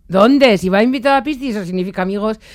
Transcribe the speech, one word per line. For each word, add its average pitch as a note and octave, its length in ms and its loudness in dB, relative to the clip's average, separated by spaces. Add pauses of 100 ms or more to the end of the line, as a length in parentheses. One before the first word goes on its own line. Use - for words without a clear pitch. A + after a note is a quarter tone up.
¿Dónde? A3+ 500 4
Si F3+ 100 -2
va G3 140 2
invitado C4 340 0
a C4+ 60 0
pisti, C#4 280 -6
eso G#3 140 -6
significa F#3 380 -6
amigos, G#3 380 -4 (140)